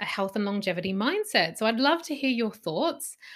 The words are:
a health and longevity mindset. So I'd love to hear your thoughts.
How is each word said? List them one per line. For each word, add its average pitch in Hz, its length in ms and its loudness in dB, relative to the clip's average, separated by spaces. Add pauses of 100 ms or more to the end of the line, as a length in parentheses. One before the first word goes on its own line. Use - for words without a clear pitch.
a 202 40 -2
health 196 300 -2
and 214 80 2
longevity 190 500 0
mindset. 214 640 2
So 214 80 0
I'd 226 140 2
love 302 240 4
to 302 120 -6
hear 269 140 0
your 233 220 0
thoughts. - 640 -4 (180)